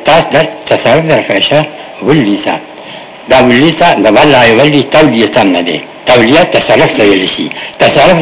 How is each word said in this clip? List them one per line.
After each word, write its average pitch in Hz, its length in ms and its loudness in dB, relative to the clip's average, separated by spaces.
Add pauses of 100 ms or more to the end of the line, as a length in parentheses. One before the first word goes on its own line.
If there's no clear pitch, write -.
تاسو 156 260 2
در 151 160 0 (200)
تصرف 123 380 0
درکړی 107 360 -2
شي 143 200 0 (420)
ولیسا. 104 520 0 (760)
دا 127 160 4
ولیسا 143 500 2
د 104 120 0
ولا 127 380 4
یولي 135 380 2
تولیتا 120 600 0
نه 90 200 0
دی. 82 180 -6 (260)
تولیه 127 360 2
تصرف - 540 0
ته 113 60 0
ویل 95 240 2
شي. - 240 -4 (280)
تصرف 147 440 2